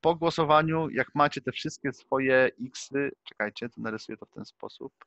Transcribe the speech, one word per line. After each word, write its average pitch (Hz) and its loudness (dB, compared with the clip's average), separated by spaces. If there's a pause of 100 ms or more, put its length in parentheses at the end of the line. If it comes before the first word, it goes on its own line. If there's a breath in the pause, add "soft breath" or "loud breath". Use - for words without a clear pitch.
Po 170 4
głosowaniu, 160 2
jak - -4
macie 143 2
te 123 -4
wszystkie - -8
swoje 131 2 (180)
X-y, 139 -6 (120)
czekajcie, 104 -8
to 117 -14
narysuję 110 -8
to - -18
w - -20
ten 104 -14
sposób. - -16 (140)